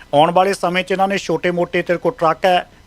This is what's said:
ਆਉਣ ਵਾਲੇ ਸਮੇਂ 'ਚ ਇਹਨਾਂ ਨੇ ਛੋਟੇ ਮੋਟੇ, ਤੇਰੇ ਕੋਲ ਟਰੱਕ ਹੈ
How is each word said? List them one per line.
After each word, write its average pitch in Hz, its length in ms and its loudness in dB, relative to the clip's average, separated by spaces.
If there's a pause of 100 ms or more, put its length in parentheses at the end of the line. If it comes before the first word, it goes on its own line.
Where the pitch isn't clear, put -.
(140)
ਆਉਣ 156 160 4
ਵਾਲੇ 185 220 2
ਸਮੇਂ 180 320 -4
'ਚ 196 80 -4
ਇਹਨਾਂ 190 160 0
ਨੇ 196 100 -4
ਛੋਟੇ 175 320 -4
ਮੋਟੇ, 175 320 -2
ਤੇਰੇ 170 160 -2
ਕੋਲ 165 140 -2
ਟਰੱਕ 160 320 -2
ਹੈ 180 260 0 (160)